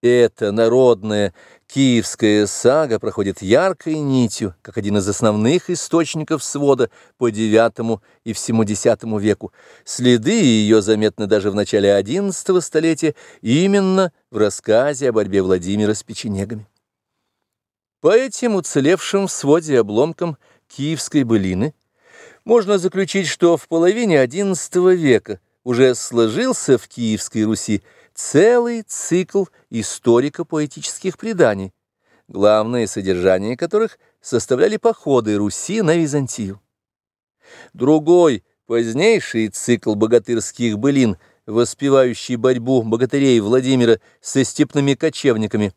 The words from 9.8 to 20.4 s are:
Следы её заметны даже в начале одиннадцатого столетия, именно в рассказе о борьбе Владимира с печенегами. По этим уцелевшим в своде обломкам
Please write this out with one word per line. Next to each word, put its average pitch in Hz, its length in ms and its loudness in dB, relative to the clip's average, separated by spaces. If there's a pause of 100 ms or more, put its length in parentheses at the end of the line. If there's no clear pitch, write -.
Следы 123 480 0
её 110 480 4
заметны 107 480 0
даже 101 240 0
в - 20 -6
начале 101 400 2
одиннадцатого 180 640 -2
столетия, 160 560 -2 (280)
именно 190 680 2 (200)
в 113 60 -8
рассказе 123 720 0
о 120 40 0
борьбе 101 280 0
Владимира 95 540 0
с - 80 -12
печенегами. 104 640 -8 (1300)
По 160 120 4
этим 240 440 0
уцелевшим 180 720 0
в - 40 -8
своде 151 460 2
обломкам 139 580 -2 (300)